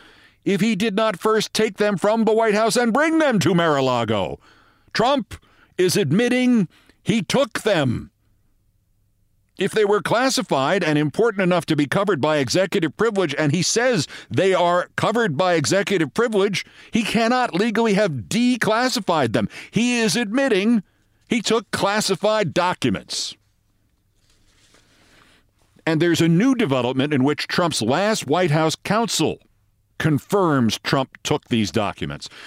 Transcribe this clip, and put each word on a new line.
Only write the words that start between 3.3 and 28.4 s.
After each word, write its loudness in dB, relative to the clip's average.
to 2
Mar-a-Lago? 0
Trump 0
is 2
admitting 2
he 0
took -2
them. -2
If -2
they 2
were 2
classified 0
and 0
important 0
enough 0
to 0
be 2
covered 0
by 2
executive -2
privilege, 0
and 0
he 0
says -2
they 0
are 0
covered 0
by 2
executive 0
privilege, 0
he 0
cannot 0
legally 0
have 0
declassified 0
them. -2
He 0
is 0
admitting 0
he -2
took -2
classified -2
documents. -4
And 2
there's 2
a 4
new 4
development 0
in 2
which 0
Trump's 0
last 0
White 0